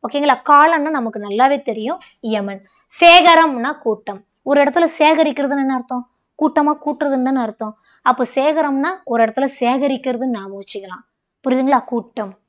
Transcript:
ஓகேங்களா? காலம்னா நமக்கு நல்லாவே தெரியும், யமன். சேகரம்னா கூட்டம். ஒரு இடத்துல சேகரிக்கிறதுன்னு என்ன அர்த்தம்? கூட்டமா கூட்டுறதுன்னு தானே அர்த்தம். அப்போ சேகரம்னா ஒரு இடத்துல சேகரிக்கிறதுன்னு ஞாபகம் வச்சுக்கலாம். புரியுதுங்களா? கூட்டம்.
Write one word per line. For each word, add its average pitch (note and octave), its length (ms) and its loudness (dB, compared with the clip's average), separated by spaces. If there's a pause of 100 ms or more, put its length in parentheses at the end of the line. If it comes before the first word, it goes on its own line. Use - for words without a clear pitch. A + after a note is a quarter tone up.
ஓகேங்களா? C#4+ 400 2
காலம்னா D4+ 460 4
நமக்கு A#3 300 -6
நல்லாவே A#3+ 420 0
தெரியும், A#3+ 360 -6 (260)
யமன். G3+ 380 -6 (320)
சேகரம்னா E4 840 6
கூட்டம். G#3+ 400 -6 (280)
ஒரு C#4 140 2
இடத்துல D4 320 2
சேகரிக்கிறதுன்னு D4 720 0
என்ன C4 120 -2
அர்த்தம்? B3 280 -8 (340)
கூட்டமா D4+ 380 0
கூட்டுறதுன்னு D4 520 -4
தானே C4+ 120 -2
அர்த்தம். A3 340 -8 (320)
அப்போ B3+ 220 0
சேகரம்னா D4 600 0 (140)
ஒரு A#3 180 -2
இடத்துல A3+ 300 0
சேகரிக்கிறதுன்னு B3+ 840 -4
ஞாபகம் G3 220 -12
வச்சுக்கலாம். G3 460 -14 (400)
புரியுதுங்களா? C4 400 2
கூட்டம். G#3+ 480 -8 (160)